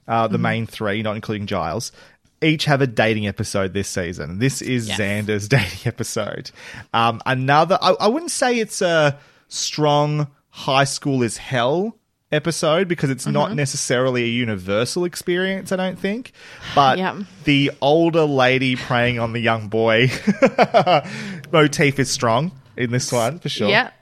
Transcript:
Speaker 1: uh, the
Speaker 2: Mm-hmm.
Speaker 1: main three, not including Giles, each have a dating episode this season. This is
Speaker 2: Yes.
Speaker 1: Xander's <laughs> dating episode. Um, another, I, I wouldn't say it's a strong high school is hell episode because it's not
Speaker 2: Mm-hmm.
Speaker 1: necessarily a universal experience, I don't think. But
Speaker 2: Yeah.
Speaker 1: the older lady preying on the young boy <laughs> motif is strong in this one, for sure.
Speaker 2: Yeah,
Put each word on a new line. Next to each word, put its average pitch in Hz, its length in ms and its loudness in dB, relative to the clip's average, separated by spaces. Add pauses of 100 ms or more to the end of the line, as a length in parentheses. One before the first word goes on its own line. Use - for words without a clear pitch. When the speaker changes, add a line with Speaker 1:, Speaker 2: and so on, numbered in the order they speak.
Speaker 1:
uh, 113 180 2
the 110 120 -2
Speaker 2:
Mm-hmm. 113 40 -2
Speaker 1:
main 113 240 -2
three, 107 360 -4
not 107 120 -4
including 107 320 -6
Giles, 92 460 -4 (500)
each 156 220 2
have 143 160 4
a 139 80 2
dating 110 400 0
episode 98 460 -4
this 98 140 -4
season. 87 520 -6
This 135 200 0
is 120 280 -2
Speaker 2:
Yes. 101 100 -2
Speaker 1:
Xander's 104 500 -2
<laughs> - 0 -
dating 101 380 0
episode. - 640 -6 (420)
Um, 113 340 2
another, 143 540 2
I, 185 120 4
I 196 160 0
wouldn't 320 240 -2
say 247 260 0
it's 214 240 -6
a 156 340 2 (300)
strong 147 800 0 (240)
high 139 340 0
school 135 380 0
is 110 140 0
hell 143 600 -2 (360)
episode 165 560 2
because 160 200 0
it's 131 160 -4
not 143 260 2
Speaker 2:
Mm-hmm. - 60 -4
Speaker 1:
necessarily 131 680 0
a - 20 0
universal 117 800 -2
experience, 185 680 -4
I 190 60 0
don't 185 220 -4
think. 208 340 -6 (420)
But 139 240 4
Speaker 2:
Yeah. 185 240 -4 (220)
Speaker 1:
the 139 260 2 (100)
older 160 440 4
lady 131 500 2
preying 120 460 0
on 117 120 -2
the 117 60 -4
young 113 300 0
boy 113 420 4 (720)
<laughs> - 680 -2
motif 151 480 4
is 127 100 -2
strong 127 400 0 (260)
in 120 140 -2
this 120 220 -2
one, 120 260 0
for 147 100 -8
sure. 107 200 -2
Speaker 2:
Yeah, 214 220 2 (120)